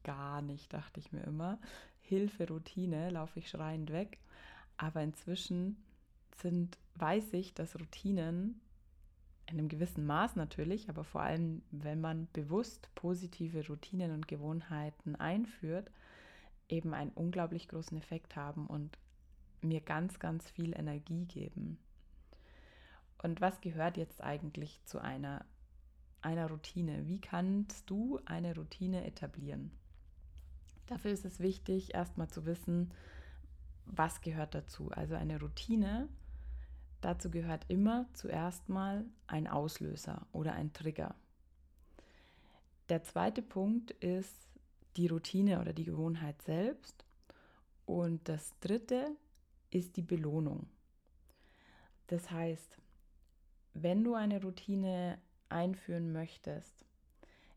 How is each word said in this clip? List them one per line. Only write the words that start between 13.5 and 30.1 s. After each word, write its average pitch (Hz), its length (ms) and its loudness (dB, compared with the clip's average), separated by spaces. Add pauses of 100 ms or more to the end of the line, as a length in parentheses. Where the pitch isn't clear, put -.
Routinen 165 440 -2
und 156 180 -2
Gewohnheiten 151 880 -2
einführt, 185 760 0 (800)
eben 165 240 2
einen 143 180 -2
unglaublich 170 560 0
großen 160 300 -6
Effekt - 400 -6
haben 147 300 -4
und 147 300 -4 (640)
mir 160 200 4
ganz, 160 360 0
ganz 165 320 -2
viel 165 300 -2
Energie 156 460 -2
geben. - 520 -4 (1400)
Und 165 200 2
was 185 180 4
gehört 170 380 0
jetzt - 260 -4
eigentlich 147 640 -4
zu - 140 -6
einer, 139 440 -4 (800)
einer 165 280 2
Routine? 151 560 -2
Wie 180 140 0
kannst 190 680 0
du 220 340 0
eine 170 320 -2
Routine 180 500 0
etablieren? 143 640 -6 (1160)